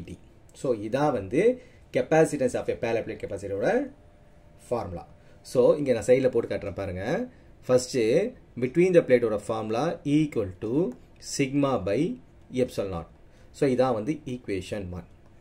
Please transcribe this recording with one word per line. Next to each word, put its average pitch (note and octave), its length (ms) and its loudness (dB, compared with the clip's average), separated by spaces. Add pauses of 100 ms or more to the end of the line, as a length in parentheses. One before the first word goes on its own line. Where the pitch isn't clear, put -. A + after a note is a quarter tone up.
D. F2+ 80 -14 (440)
So, C#3 100 -4 (160)
இதான் C#3 320 0
வந்து G2+ 240 -2 (540)
capacitance C3 640 2
of - 140 -8
a - 100 -12
parallel A2+ 220 0
plate A2 180 -10
capacitor-ஓட G2 440 -4 (1000)
ஃபார்முலா. F#2 380 -6 (480)
So, B2 120 6 (140)
இங்க C#3 200 0
நான் G#2+ 120 -6
சைடுல B2+ 240 6
போட்டு A#2 200 0
காட்டுறேன் G2 280 -6
பாருங்க. F#2+ 220 -6 (640)
ஃபர்ஸ்ட், B2+ 340 2 (640)
between F3 340 4
the - 100 4
plate-ஓட A#2+ 300 4 (100)
ஃபார்முலா A2 380 -2 (320)
equal A#2+ 340 0 (120)
to A2 100 -4 (640)
sigma C#3 360 0 (160)
by A2 140 0 (640)
epsilon G2+ 300 -6
naught. E2 160 -8 (420)
So, - 220 0
இதான் B2 240 2
வந்து G#2+ 160 -4 (200)
ஈக்குவேஷன் G2+ 520 -6 (120)
ஒன். E2+ 100 -16 (320)